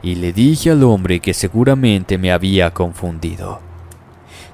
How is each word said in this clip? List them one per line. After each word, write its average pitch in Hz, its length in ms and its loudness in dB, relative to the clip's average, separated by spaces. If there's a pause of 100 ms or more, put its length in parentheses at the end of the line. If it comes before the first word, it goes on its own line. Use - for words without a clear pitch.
y 90 120 -4
le 87 180 -4
dije 147 380 2
al 151 120 4
hombre 92 380 2
que 90 140 -4
seguramente 110 840 0
me 92 140 0
había 90 400 0
confundido. 87 880 -8 (920)